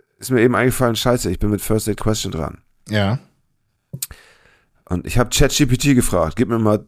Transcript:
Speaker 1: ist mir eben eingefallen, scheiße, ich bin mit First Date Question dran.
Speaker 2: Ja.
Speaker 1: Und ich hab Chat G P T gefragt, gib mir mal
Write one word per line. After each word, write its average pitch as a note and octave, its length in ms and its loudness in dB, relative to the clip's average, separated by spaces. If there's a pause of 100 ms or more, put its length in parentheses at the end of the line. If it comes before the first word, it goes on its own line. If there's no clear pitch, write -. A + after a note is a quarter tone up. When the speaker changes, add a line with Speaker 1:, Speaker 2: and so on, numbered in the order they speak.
(200)
Speaker 1:
ist - 120 -8
mir A#2+ 100 4
eben B2 120 4
eingefallen, A#2+ 440 0
scheiße, B2 340 0
ich - 80 -6
bin G#2 100 0
mit G2+ 120 0
First G#2+ 260 -2
Date G#2 140 -4
Question G#2+ 320 -2
dran. D#2+ 240 -8 (320)
Speaker 2:
Ja. G#2 300 0 (1700)
Speaker 1:
Und F2+ 180 -4
ich - 100 0
hab B2+ 140 2
Chat - 220 2
G D3 120 2
P B2 120 0
T C#3 180 2
gefragt, E2+ 400 2
gib A#2 140 0
mir A2+ 100 0
mal G#2+ 280 2